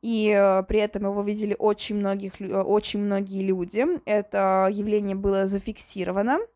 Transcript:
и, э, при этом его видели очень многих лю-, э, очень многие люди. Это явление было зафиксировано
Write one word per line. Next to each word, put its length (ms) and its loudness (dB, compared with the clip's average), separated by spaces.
и, 340 0
э, 280 6
при 160 2
этом 240 -2
его 180 -2
видели 360 -2
очень 380 0
многих 440 -4
лю-, 180 -8
э, 40 0
очень 380 0
многие 420 -2
люди. 440 0
Это 680 2
явление 440 0
было 300 2
зафиксировано 920 -2